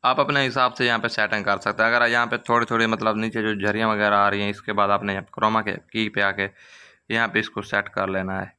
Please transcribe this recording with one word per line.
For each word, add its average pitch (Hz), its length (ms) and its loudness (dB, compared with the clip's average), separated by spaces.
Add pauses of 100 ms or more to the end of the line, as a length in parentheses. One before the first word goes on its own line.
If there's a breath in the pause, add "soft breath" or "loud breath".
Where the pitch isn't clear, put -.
आप 127 160 2
अपने 143 220 0
हिसाब 127 320 0
से 123 120 0
यहाँ 117 120 2
पे 110 120 -2
सेटिंग 107 340 -2
कर 98 140 2
सकते 104 240 -2
हैं। 113 80 4
अगर 120 180 4
यहाँ 120 180 4
पे 120 140 -4
थोड़ी 117 260 2
थोड़ी 113 220 2
मतलब 110 300 0
नीचे 113 260 -4
जो 107 140 -2
झरियाँ 104 320 0
वगैरह 104 260 2
आ 101 120 4
रही 101 140 0
हैं, 101 80 -2
इसके 107 240 -8
बाद 101 180 2
आपने 101 200 -2
यहाँ 98 220 -6
क्रोमा 110 280 0
के 101 100 -4
की 110 380 -6
पे 101 120 -4
आके 98 260 0 (640 loud breath)
यहाँ 113 180 0
पे 110 120 0
इसको 104 240 -6
सेट 101 260 -2
कर 98 200 -2
लेना 95 300 -4
है। 95 180 -10